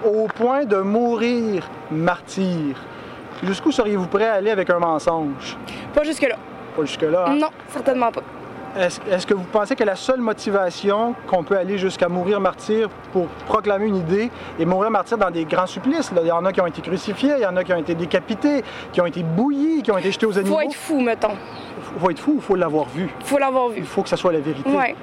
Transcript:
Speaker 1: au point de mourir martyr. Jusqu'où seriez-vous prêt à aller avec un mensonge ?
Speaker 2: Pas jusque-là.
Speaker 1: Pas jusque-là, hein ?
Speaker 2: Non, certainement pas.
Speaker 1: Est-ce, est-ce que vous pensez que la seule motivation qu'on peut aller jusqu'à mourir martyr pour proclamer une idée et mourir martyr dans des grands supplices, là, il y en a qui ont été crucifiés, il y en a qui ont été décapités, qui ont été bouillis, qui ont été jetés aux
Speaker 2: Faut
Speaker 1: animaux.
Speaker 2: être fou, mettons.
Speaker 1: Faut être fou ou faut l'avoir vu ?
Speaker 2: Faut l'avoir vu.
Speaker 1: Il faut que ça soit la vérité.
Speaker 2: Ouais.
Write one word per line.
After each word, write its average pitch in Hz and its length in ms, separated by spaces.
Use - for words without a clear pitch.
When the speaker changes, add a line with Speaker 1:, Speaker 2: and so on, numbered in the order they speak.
Speaker 1:
au 220 240
point 262 360
de 208 120
mourir 226 920
martyr. 165 840
Jusqu'où 190 300
seriez-vous 208 340
prêt 202 220
à 220 60
aller 202 160
avec 185 200
un 175 80
mensonge ? 160 760
Speaker 2:
Pas 294 100
jusque-là. 277 320
Speaker 1:
Pas 156 80
jusque-là, 160 440
hein ? 285 80
Speaker 2:
Non, 302 120
certainement 254 440
pas. - 100
Speaker 1:
Est-ce, 180 240
est-ce 185 160
que 208 80
vous 185 80
pensez 208 320
que 254 80
la 196 140
seule 262 240
motivation 208 960
qu'on 180 160
peut 196 160
aller 185 180
jusqu'à 180 320
mourir 180 320
martyr 214 480
pour 180 140
proclamer 208 400
une 202 100
idée 190 340
et 165 40
mourir 190 280
martyr 214 260
dans 185 140
des 165 120
grands 175 220
supplices, 262 460
là, 175 100
il 165 60
y - 20
en 170 140
a 190 80
qui 190 80
ont 180 60
été 160 140
crucifiés, 190 580
il 240 40
y 196 40
en 180 100
a 185 80
qui 180 80
ont 170 60
été 165 180
décapités, 208 680
qui - 80
ont 175 60
été 170 180
bouillis, 277 580
qui 208 80
ont 196 80
été 196 140
jetés 226 140
aux 214 60
Speaker 2:
Faut 185 60
Speaker 1:
animaux. 202 220
Speaker 2:
être 294 140
fou, 294 260
mettons. 226 320
Speaker 1:
Faut 180 120
être 156 100
fou 302 160
ou 226 40
faut 202 140
l'avoir 156 340
vu ? 156 200
Speaker 2:
Faut 285 140
l'avoir 262 320
vu. 214 80
Speaker 1:
Il 165 80
faut 196 180
que - 40
ça 175 80
soit 180 160
la 160 60
vérité. 143 320
Speaker 2:
Ouais. 269 320